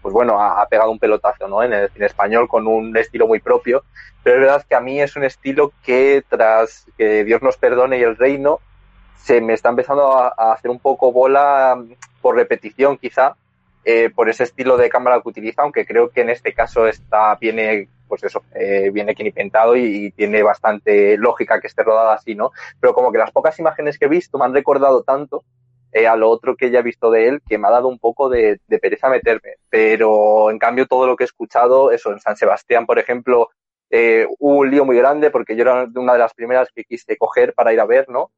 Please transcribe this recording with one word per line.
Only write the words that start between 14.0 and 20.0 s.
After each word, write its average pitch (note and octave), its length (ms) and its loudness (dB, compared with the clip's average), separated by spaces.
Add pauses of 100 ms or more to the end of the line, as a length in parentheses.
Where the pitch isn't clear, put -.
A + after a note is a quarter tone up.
por A2+ 160 0
ese A2 140 -4
estilo B2+ 340 -2
de A#2+ 120 2
cámara B2 320 0
que - 80 -12
utiliza, A2 320 -8
aunque C#3 240 -4
creo A#2 240 0
que B2 120 -2
en A#2 80 0
este A#2 240 -6
caso A2+ 340 0
está, G#2+ 480 -2
viene, A2 540 -4 (180)
pues - 160 -8
eso, G2+ 200 -8 (120)
eh, G2 380 -2
viene G#2 200 -6
quien G#2+ 140 -8
inventado G#2+ 480 0
y, G#2 300 -4